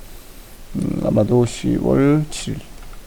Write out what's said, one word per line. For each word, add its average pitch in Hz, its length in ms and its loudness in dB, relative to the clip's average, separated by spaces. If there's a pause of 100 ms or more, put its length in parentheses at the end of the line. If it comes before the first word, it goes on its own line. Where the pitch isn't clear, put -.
(760)
음, - 280 -2
아마도 120 400 4
시월 135 840 2
칠일, - 300 -6 (480)